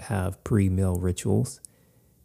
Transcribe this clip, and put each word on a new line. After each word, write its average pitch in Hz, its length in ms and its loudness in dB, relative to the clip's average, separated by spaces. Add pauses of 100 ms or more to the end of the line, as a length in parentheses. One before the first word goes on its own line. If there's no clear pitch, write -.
have 92 420 -4
pre-meal 95 540 2
rituals, 101 640 -2 (640)